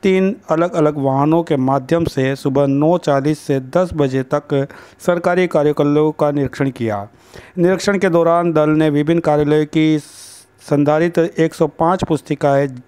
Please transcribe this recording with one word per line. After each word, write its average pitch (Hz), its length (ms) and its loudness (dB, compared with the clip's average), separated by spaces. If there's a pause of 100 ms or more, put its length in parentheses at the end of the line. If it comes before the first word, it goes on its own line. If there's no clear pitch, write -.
तीन 190 320 2 (140)
अलग-अलग 160 480 0
वाहनों 143 460 0
के 160 140 -2
माध्यम 135 480 0
से 135 300 -2
सुबह 139 320 0
नौ 151 300 2
चालीस 147 420 0
से 135 200 -2
दस 170 340 -2
बजे 135 300 -2
तक 143 440 -4 (320)
सरकारी 180 480 0
कार्यालयों 151 640 0
का 151 200 -2
निरीक्षण 139 380 -2
किया। 107 380 -6 (500)
निरीक्षण 185 400 0
के 185 120 0
दौरान 170 440 2
दल 151 160 2
ने 156 200 2
विभिन्न 151 320 0
कार्यालयों 151 440 2
की 156 340 0 (600)
संधारित 151 560 0
एक 165 360 0
सौ 160 140 0
पाँच 170 360 -2
पुस्तिकाएं 143 680 -2 (180)